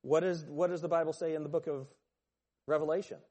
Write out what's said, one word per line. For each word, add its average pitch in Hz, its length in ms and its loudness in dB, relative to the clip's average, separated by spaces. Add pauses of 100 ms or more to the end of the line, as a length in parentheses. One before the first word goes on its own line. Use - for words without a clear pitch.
What 156 240 4
is, 175 180 0
what 147 260 0
does 175 120 -2
the 165 80 -4
Bible 160 240 2
say 165 200 -2
in 156 100 -4
the 147 60 -6
book 156 180 0
of 139 200 -4 (800)
Revelation? 156 640 0